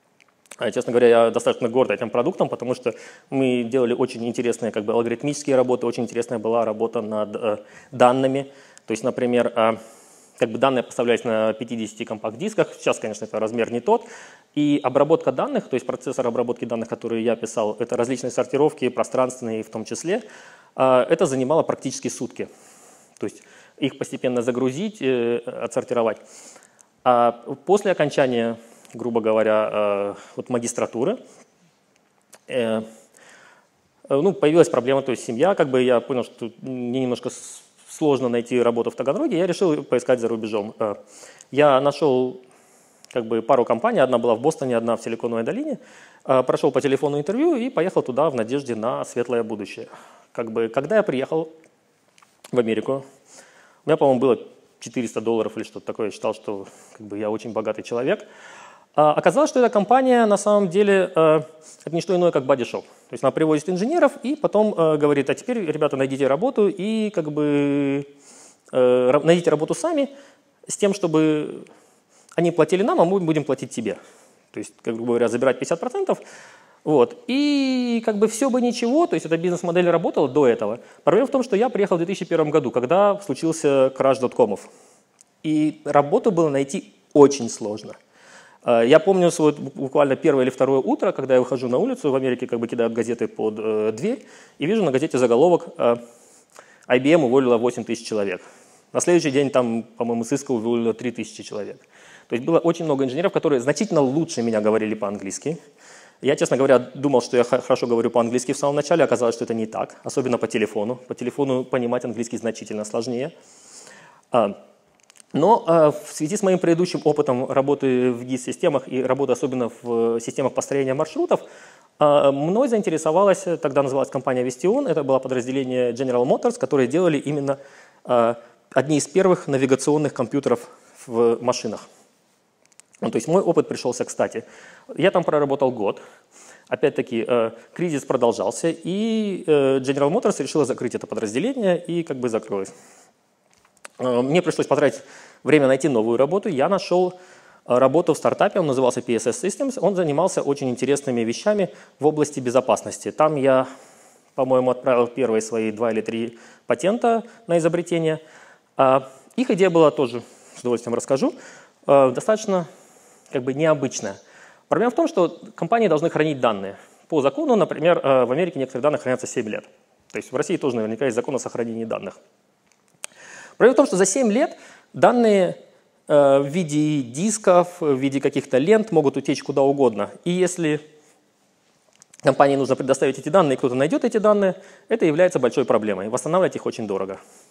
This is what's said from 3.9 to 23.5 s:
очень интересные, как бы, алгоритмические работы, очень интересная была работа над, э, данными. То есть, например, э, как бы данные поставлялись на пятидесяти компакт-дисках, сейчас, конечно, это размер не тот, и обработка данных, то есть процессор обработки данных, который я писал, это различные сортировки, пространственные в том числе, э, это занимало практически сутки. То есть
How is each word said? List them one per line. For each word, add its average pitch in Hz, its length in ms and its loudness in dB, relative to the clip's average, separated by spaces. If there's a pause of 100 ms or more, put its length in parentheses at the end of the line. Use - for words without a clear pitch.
очень 120 340 -4
интересные, 117 420 -4
как 107 140 -4
бы, 110 80 -4
алгоритмические 120 640 -2
работы, 123 300 2
очень 120 160 -4
интересная 117 360 -6
была 113 280 0
работа 113 340 -4
над, 107 360 -6
э, 104 200 -2 (340)
данными. 135 600 2 (360)
То - 40 -6
есть, 110 120 -4
например, 120 540 0
э, 113 200 4 (600)
как 120 140 0
бы 117 80 -6
данные 131 240 2
поставлялись 117 420 -2
на 110 300 0
пятидесяти 117 500 -8
компакт-дисках, 120 760 -6
сейчас, - 200 -2
конечно, 107 260 -10
это 110 160 -6
размер 113 320 -2
не 120 80 -4
тот, 226 240 0 (500)
и 147 280 2
обработка 143 500 2
данных, 208 360 -4
то - 60 -4
есть 123 120 -4
процессор 123 400 -6
обработки 120 400 -4
данных, 113 220 -6
который 113 340 -6
я 113 120 0
писал, 110 440 -4
это - 180 -6
различные 123 340 -2
сортировки, 135 600 0
пространственные 117 720 -4
в - 80 -16
том 110 160 -10
числе, 175 360 -6 (540)
э, 131 320 4
это 170 160 2
занимало 135 380 0
практически - 460 -6
сутки. 110 400 -10 (720)
То - 60 -10
есть - 180 -10 (360)